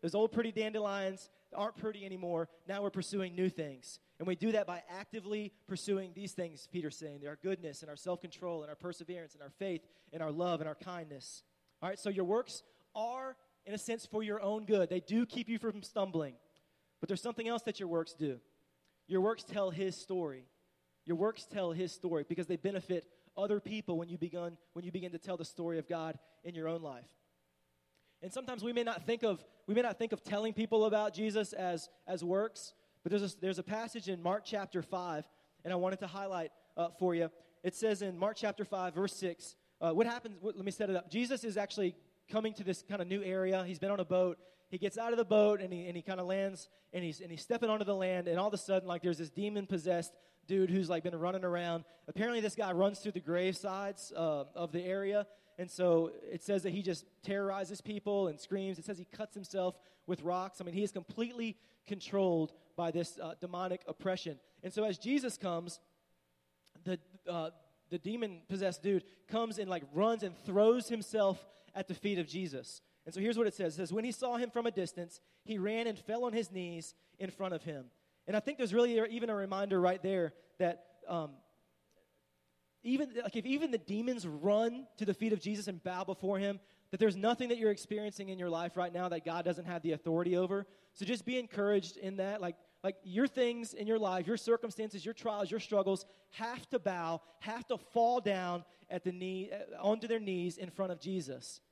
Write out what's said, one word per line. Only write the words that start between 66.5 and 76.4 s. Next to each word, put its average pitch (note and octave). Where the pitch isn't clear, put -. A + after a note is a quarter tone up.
the, F3+
uh, E3+
the F3+
demon-possessed F#3+
dude F#3+
comes A3
and, G3+
like, F3
runs G#3+
and F#3
throws G#3+
himself G#3
at F#3+
the F3+
feet G3+
of E3
Jesus. C#3+
And E3
so F#3
here's A3+
what A3+
it G3+
says. E3+
It D3
says, E3+
"When A3
he B3
saw A#3+
him A#3+
from A#3
a A3+
distance, F3
he A3
ran A3
and G#3+
fell A#3
on A#3+
his A3